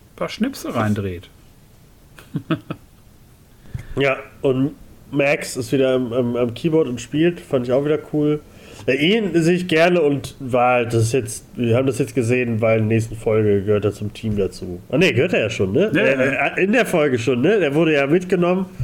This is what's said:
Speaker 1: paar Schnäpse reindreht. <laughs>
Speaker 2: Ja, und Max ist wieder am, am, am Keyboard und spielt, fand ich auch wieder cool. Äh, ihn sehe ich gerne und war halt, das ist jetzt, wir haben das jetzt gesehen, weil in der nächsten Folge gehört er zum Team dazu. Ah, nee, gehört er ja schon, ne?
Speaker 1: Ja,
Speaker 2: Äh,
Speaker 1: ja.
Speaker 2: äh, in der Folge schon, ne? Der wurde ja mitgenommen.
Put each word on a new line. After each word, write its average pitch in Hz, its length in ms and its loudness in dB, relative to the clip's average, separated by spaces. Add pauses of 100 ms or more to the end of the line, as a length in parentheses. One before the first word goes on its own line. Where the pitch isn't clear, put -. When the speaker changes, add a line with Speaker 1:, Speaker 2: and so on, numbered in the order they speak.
(160)
Speaker 1:
paar 87 140 -6
Schnäpse - 440 -6
reindreht. 101 560 -2 (1040)
<laughs> - 160 -10 (1500)
Speaker 2:
Ja, 135 200 0 (240)
und 135 300 0 (400)
Max 139 460 -2
ist 123 140 -8
wieder 131 240 2
am, 127 180 -2
am, 123 220 -2
am 120 180 0
Keyboard 156 340 0
und 123 140 -6
spielt, 170 380 0
fand 123 280 -4
ich 123 60 0
auch 139 120 2
wieder 151 140 0 (140)
cool. 151 260 0 (480)
Äh, 127 80 2
ihn 185 340 2 (140)
sehe 175 120 4
ich 180 120 -4
gerne 175 340 4
und 143 380 0
war 123 360 2
halt, 117 180 0
das 113 100 4
ist 113 80 0
jetzt, 120 340 -4 (100)
wir 117 220 2
haben 135 80 2
das 135 140 0
jetzt 127 160 -4
gesehen, 120 460 0
weil 113 180 4
in 110 100 0
der 113 80 2
nächsten 110 180 -2
Folge 107 480 2
gehört 104 220 0
er 101 80 0
zum 104 200 -8
Team 107 240 -4
dazu. 92 420 -4 (100)
Ah, - 80 -2
nee, 170 140 4
gehört 156 220 0
er 185 80 0
ja 107 80 -2
schon, 95 240 -2
ne? 185 200 2
Speaker 1:
Ja, 170 80 2
Speaker 2:
Äh, 135 320 2
Speaker 1:
ja. 127 140 -2 (100)
Speaker 2:
äh, 165 60 0
in 196 80 0
der 240 140 2
Folge 135 340 0
schon, 120 220 0
ne? 196 180 2
Der 143 160 0
wurde 160 180 4
ja 139 140 2
mitgenommen. 180 580 2 (180)